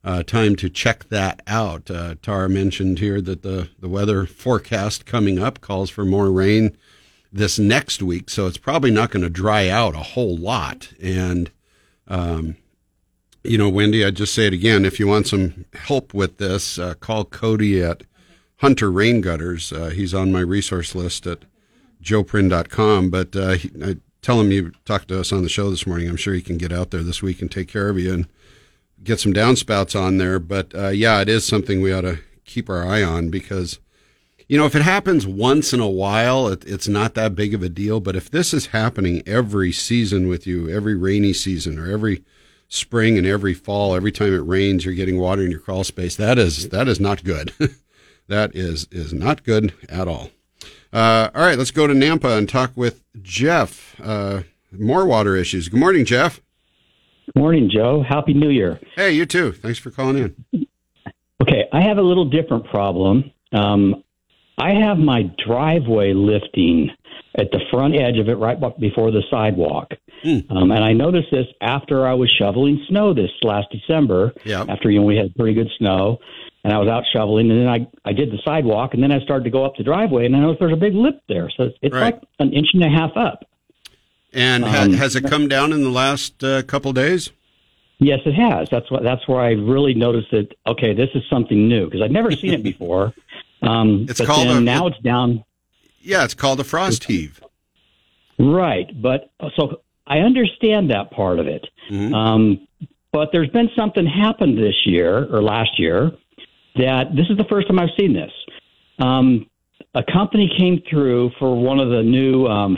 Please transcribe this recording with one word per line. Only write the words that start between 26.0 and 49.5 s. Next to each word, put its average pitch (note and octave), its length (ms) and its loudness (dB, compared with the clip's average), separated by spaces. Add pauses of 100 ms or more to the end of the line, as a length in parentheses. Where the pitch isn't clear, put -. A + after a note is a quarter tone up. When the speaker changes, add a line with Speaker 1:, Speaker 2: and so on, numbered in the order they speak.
Speaker 1:
I'm F2 80 -6
sure G2 180 -4
he F2+ 80 -2
can F2 160 -8
get E2 140 -6
out F2 200 -4
there E2+ 120 -6
this F2 180 -6
week F#2+ 200 -6
and D#2 100 -8
take F#2 160 -8
care G2+ 220 -4
of F#2+ 100 0
you F#2 140 -2
and E2+ 140 -4 (760)
get G#2+ 160 -2
some G2+ 140 0
downspouts G#2 680 0
on F#2+ 200 0
there. F#2 200 0
But, F#2 340 -6
uh, G2 140 -6
yeah, G#2 320 2
it G2 80 0
is A2 180 0
something G2 360 -2
we F#2+ 100 2
ought F#2 100 -2
to F2+ 180 -4 (260)
keep - 240 -10
our F2+ 180 -4
eye G#2 160 0
on E2+ 260 -2
because, F#2 480 -6 (680)
you C#3 100 2
know, D3+ 80 4
if C#3 80 0
it D3 100 2
happens F#3 440 0
once B2 460 0
in B2 80 0
a G#2 80 0
while, A2 580 0
it, F#2+ 180 -6
it's F#2+ 220 -8
not G#2 280 0
that A2 200 -2
big G#2 180 -2
of G#2+ 80 -4
a F#2 60 -4
deal. G2+ 320 -2
But F#2 160 -6
if - 160 -8
this E3 220 -2
is C#3+ 140 -2
happening G#2 600 -2
every G2+ 460 0
season G2+ 560 0
with F2 180 -6
you, F2 220 -4
every G#2 260 -2
rainy G2 380 0
season E2+ 440 -6
or E2 140 -8
every G#2+ 320 -2 (460)
spring A2+ 500 0
and F2+ 80 2
every G2 260 0
fall, G2+ 400 -2
every F#2 180 0
time G2+ 220 0
it F#2 60 0
rains, F#2 440 0
you're F2+ 120 -4
getting F#2 240 -2
water F#2+ 240 -2
in F2+ 80 -2
your D#2+ 80 -8
crawl F#2+ 240 -6
space, F2+ 320 -8
that A#2 240 0
is, E2+ 300 0
that G#2+ 180 -2
is A2 120 -2
not G2 260 -2
good. E2 340 -6
<laughs> - 160 -2 (540)
That G#2 260 -2
is, E2+ 340 -6
is E2 240 -10
not G#2 300 -4
good G#2+ 300 0 (160)